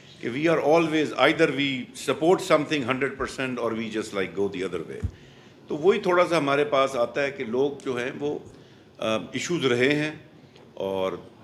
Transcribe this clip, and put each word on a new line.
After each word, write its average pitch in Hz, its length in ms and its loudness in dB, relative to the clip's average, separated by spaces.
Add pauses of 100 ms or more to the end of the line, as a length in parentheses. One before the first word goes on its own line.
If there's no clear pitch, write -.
(220)
कि 123 80 -6
we 151 240 2
are 139 120 0
always 156 480 4
either 156 380 4
we 135 300 -2 (280)
support 170 280 4 (140)
something 147 360 2
hundred 131 340 -2
percent 127 380 -6
or 117 140 -2
we 110 220 -6
just, 107 180 -6
like, 92 260 -4
go 101 100 0
the 92 180 -4
other 87 200 -6
way। 67 200 -8 (640)
तो - 60 -4
वही 190 240 4
थोड़ा 175 240 4
सा 165 140 2
हमारे 143 260 2
पास 135 320 2
आता 120 260 0
है 139 100 -2
कि 135 120 -8
लोग 131 380 -2
जो 135 120 -6
हैं, 120 180 -4
वो, 147 320 -6 (560)
अ, 110 360 -2
issues 135 300 -2
रहे 123 280 4
हैं 151 360 -4 (480)
और 95 540 -4 (120)